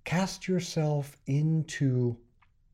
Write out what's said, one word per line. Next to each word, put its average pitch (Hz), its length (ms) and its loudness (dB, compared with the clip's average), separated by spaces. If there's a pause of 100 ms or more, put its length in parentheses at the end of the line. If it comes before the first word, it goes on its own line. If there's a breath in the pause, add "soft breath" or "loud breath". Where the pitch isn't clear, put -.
cast 180 420 -2
yourself 156 720 0 (100)
into 139 920 0 (560)